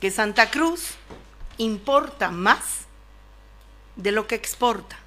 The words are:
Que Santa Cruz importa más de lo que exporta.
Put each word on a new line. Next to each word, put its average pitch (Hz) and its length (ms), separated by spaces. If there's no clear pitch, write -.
Que 190 120
Santa 220 380
Cruz 330 400
importa 226 720
más 185 520
de 196 160
lo 214 160
que 233 80
exporta. 226 600